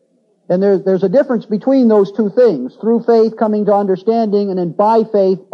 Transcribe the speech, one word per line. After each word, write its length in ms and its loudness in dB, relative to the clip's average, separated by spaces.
And 120 0
there, 160 2
there's 280 -2
a 40 -2
difference 380 0
between 400 0
those 240 2
two 200 -4
things, 500 0
through 240 -2
faith 320 2
coming 300 -2
to 60 2
understanding 800 -2
and 80 -4
then 140 -4
by 320 2
faith 340 0